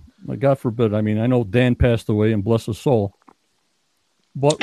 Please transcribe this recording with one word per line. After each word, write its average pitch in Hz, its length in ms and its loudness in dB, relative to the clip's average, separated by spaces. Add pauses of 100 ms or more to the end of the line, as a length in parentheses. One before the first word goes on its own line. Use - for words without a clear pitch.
(380)
God 135 200 0
forbid, 117 360 -2
I 107 60 0
mean, 107 180 0
I 110 80 0
know 123 160 2
Dan 123 320 2
passed 120 340 0
away 107 240 2
and 104 120 -2
bless 113 220 0
his 107 120 -6
soul, 110 380 0 (1200)
but 143 260 2